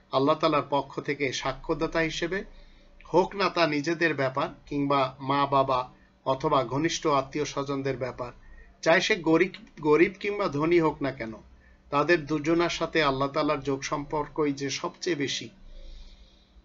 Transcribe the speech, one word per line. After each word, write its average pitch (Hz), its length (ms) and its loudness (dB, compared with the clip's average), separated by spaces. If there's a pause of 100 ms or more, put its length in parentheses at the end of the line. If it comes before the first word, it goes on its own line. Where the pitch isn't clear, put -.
(120)
আল্লাহ 139 220 4
তাআলার 151 360 0
পক্ষ 139 300 -4
থেকে 143 320 -4
সাক্ষ্যদাতা 156 640 -4
হিসেবে, 165 460 -2 (680)
হোক 185 220 4
না 190 160 0
তা 170 160 2
নিজেদের 156 480 0
ব্যাপার 139 340 -2 (180)
কিংবা 139 540 0
মা 139 260 0
বাবা 135 460 2 (320)
অথবা 135 400 2
ঘনিষ্ঠ 147 420 -2
আত্মীয় 139 380 0
স্বজনদের 135 520 -4
ব্যাপার, 123 360 -8 (500)
চাই 170 180 6
সে 214 160 0
গরিব, 165 360 4 (280)
গরিব 156 400 6
কিংবা 202 280 -2
ধনী 156 320 2
হোক 151 220 0
না 135 100 -2
কেন, 113 200 -8 (580)
তাদের 147 360 2
দুজনার 160 440 0
সাথে 160 320 0
আল্লাহ 139 260 2
তাআলার 147 320 0
যোগ 135 220 -4
সম্পর্কই 147 680 -4
যে 139 180 -4
সবচেয়ে - 460 -4
বেশি। 127 320 -4 (1160)